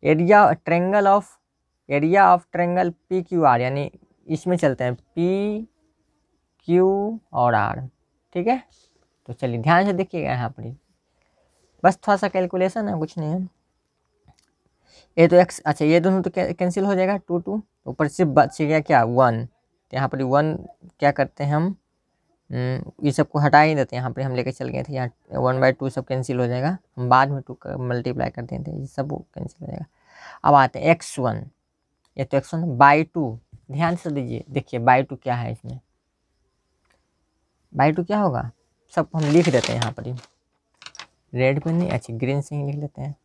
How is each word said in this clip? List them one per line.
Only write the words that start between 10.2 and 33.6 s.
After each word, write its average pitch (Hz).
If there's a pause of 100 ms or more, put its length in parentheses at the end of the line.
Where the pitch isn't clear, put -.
यहाँ 123
पर 113
ही, 123 (1040)
बस 180
थोड़ा 202
सा 196
कैलकुलेशन 185
है, 185
कुछ 156
नहीं 151
है। 185 (1700)
ये 170
तो 170
एक्स, 175
अच्छा 151
ये 160
दोनों 190
तो 180
कै-, 175
कैंसिल 180
हो 202
जाएगा, 185
टू, 175
टू, 196 (240)
ऊपर 143
से 180
बच 143
गया 151
क्या? 143
वन। 120
तो -
यहाँ 135
पर 135
वन 147 (460)
क्या 143
करते 143
हैं 143
हम, 175 (760)
हम्म, 127 (120)
ये 143
सबको -
हटा 147
ही 156
देते 131
हैं, 123
यहाँ 127
पर 127
हम 135
लेके 123
चल 127
गए 131
थे, 147
यहाँ 127 (240)
वन 131
बाई 131
टू 135
सब 131
कैंसिल 131
हो 123
जाएगा, 127 (200)
हम 123
बाद 127
में 139
टू 127
का -
मल्टीप्लाई 123
कर -
देते 139
हैं, -
ये 135
सब 139
वो - (100)
कैंसिल -
हो 165
जाएगा। - (580)
अब 143
आते 131
हैं -
एक्स 165
वन, 113 (720)
ये 135
तो 139
एक्स 135
वन 165
by 147
टू, 120 (320)